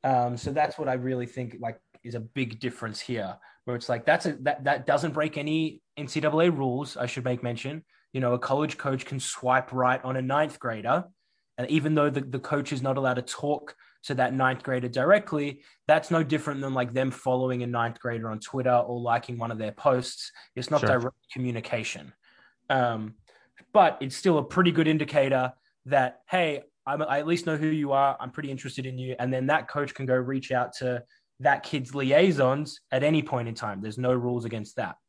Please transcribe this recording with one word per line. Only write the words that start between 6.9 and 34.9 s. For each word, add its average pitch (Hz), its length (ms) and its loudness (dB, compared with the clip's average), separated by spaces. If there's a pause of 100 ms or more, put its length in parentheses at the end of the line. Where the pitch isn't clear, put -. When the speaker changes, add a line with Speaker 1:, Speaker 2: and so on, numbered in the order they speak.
Speaker 1:
I 123 100 -2
should 123 180 -8
make 123 180 -2
mention. 127 420 -6 (300)
You 131 60 -2
know, 123 120 2
a 123 60 0
college 147 400 0
coach 135 260 -4
can 131 160 -6
swipe 127 520 0
right 127 300 2
on 131 140 -4
a 131 60 -2
ninth 143 360 0
grader, 120 460 -2 (540)
and 127 120 -4
even 156 240 2
though 147 160 4
the, 139 100 -2
the 135 180 -6
coach 143 340 -2
is 127 100 -4
not 135 160 0
allowed 131 160 0
to 123 80 -2
talk - 520 -6 (300)
to 139 100 -4
that 127 180 2
ninth 131 300 2
grader 127 260 -2
directly, 143 760 2 (260)
that's 156 220 4
no 165 120 4
different 143 380 -2
than, 135 140 -4
like, 123 200 0
them 131 160 2
following 127 520 0
a 120 40 -4
ninth 117 320 -2
grader 117 320 -6
on 107 100 -8
Twitter 127 340 0
or 120 260 2
liking 120 380 0
one 113 120 -4
of 110 80 -6
their 107 140 -4
posts. - 580 0 (240)
It's 127 160 -8
not 151 100 4
Speaker 2:
Sure. 113 80 2 (120)
Speaker 1:
direct 123 160 -6 (160)
communication. 113 800 -6 (580)
Um, 113 460 0 (560)
but 185 280 8
it's 135 160 -6
still 170 220 4
a 139 60 0
pretty 175 260 4
good 156 160 4
indicator 135 680 2 (340)
that, 131 420 2
"Hey, 160 340 0 (240)
I'm, 147 160 -2
I 139 160 0
at 151 80 -2
least 170 200 0
know 160 100 0
who 151 100 0
you 151 260 0
are. 135 280 4
I'm 127 100 -8
pretty 143 200 -8
interested 131 360 -8
in 127 120 -8
you." 127 200 -6
And 127 140 -2
then 131 140 0
that 147 220 2
coach 143 260 -4
can 135 120 -6
go 127 80 2
reach 131 380 -2
out 123 220 -2
to 123 280 -4 (380)
that 123 220 4
kid's 131 320 -6
liaisons 143 880 4 (100)
at 131 120 2
any 151 200 4
point 120 260 -2
in 110 60 -6
time. 104 260 -6
There's 107 180 -6
no 127 140 2
rules 123 320 0
against 110 320 -8
that. 98 200 -6 (120)